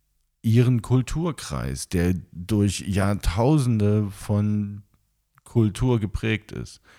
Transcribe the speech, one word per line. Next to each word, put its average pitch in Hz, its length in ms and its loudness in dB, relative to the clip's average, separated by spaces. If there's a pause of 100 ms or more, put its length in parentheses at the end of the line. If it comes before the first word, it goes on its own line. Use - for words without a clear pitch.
(420)
ihren 117 400 4
Kulturkreis, 123 1080 -4
der 90 260 2 (160)
durch 101 560 0
Jahrtausende 104 1200 2
von 104 720 -2 (600)
Kultur 117 560 0
geprägt 107 520 -4
ist, - 300 -12 (180)